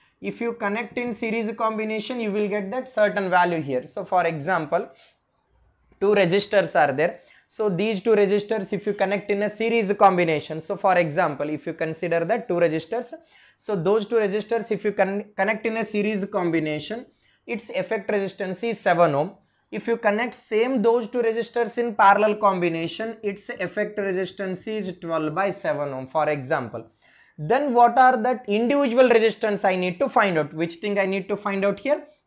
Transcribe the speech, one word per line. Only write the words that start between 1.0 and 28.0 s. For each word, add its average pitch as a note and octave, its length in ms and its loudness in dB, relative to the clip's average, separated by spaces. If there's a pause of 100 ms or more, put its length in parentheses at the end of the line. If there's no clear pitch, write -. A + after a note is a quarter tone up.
series A3+ 420 -4
combination, A3 640 -4
you G#3 120 -2
will G#3 160 0
get G3 240 -4
that B3+ 160 -6
certain G3 420 0
value F3+ 320 2
here. C3+ 240 -4
So F#3+ 180 -10
for F3+ 220 2
example, E3 640 -2 (1120)
two G3+ 140 4
resistors F#3+ 600 2
are D3 180 4
there. D3+ 280 0 (280)
So G#3+ 200 -2
these G3 320 0
two A3+ 120 2
resistors, G#3 600 2
if G3 140 -4
you G3+ 80 -2
connect G3+ 360 -2
in G3+ 120 -2
a G#3 80 0
series A3+ 420 0
combination, F3 680 2
so F#3+ 160 -8
for F#3 200 2
example, D3+ 540 0
if D3+ 160 -8
you D#3+ 80 -6
consider E3 500 -2
that A3+ 240 -2
two F#3 60 -2
resistors, E3+ 580 -2 (440)
so G#3+ 200 -6
those G3 300 0
two A#3 100 -2
resistors, G#3+ 540 -2
if G#3 140 -4
you G#3 80 0
con-, G3+ 320 -2 (120)
connect G#3 300 -2
in A3 100 -4
a A3+ 80 -2
series G#3+ 400 -2
combination, E3 840 -4 (400)
its A3+ 240 -8
effect G3 400 -4
resistance F#3+ 520 -4
is A#3 180 -4
seven E3+ 340 4
ohm. D#3+ 180 0 (380)
If G#3+ 160 -8
you A#3 100 2
connect A3+ 380 0
same A3+ 480 0
those A#3 260 2
two B3 140 -2
resistors A3+ 560 -2
in A#3 160 -2
parallel G#3 420 6
combination, F#3 840 -2
its G3+ 260 -8
effect G#3 500 -6
resistance F#3 680 -6
is G#3 340 -6
twelve D#3 340 -4
by G3 160 -2
seven C#3+ 420 -4
ohm, C3 160 -10
for D3+ 200 0
example. B2+ 560 -4 (540)
Then A#3+ 340 0
what A#3+ 240 6
are C4 200 6